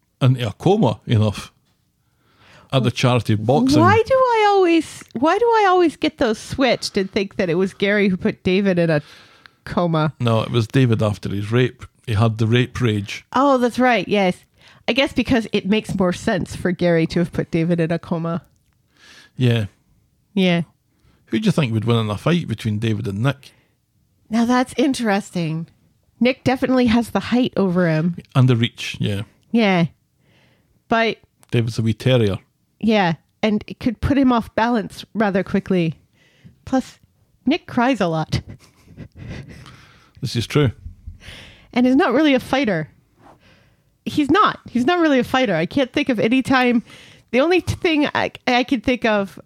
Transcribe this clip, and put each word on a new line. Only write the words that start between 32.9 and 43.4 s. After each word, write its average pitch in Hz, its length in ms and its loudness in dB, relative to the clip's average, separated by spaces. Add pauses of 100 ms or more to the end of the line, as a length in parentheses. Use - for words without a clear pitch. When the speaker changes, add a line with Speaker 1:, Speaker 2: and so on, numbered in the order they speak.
Speaker 2:
And 214 240 -2
it - 140 -16
could 240 220 -4
put 277 160 0
him 269 140 4
off 233 220 -2
balance 226 500 -2 (100)
rather 196 280 0
quickly. 180 520 -2 (720)
Plus, - 320 -4 (480)
Nick 302 200 -2
cries 240 360 0
a 180 60 2
lot. 160 380 -4
<laughs> - 40 -18 (1700)
Speaker 1:
This 123 160 -8
is 117 100 -4
true. 147 240 2 (1000)
Speaker 2:
And 247 140 2
is 254 100 2
not 339 180 2
really 294 200 4
a 247 60 0
fighter. 208 480 -2 (1200)